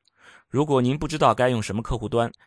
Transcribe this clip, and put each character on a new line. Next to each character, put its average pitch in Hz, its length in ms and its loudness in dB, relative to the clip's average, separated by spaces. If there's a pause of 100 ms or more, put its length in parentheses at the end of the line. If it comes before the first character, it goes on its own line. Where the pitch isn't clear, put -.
(500)
如 139 160 0
果 139 160 2
您 131 180 0
不 151 80 -6
知 151 100 -6
道 139 160 4
该 123 140 2
用 120 160 0
什 95 100 -8
么 110 80 -6
客 123 160 -4
户 110 120 -8
端， 117 200 0 (180)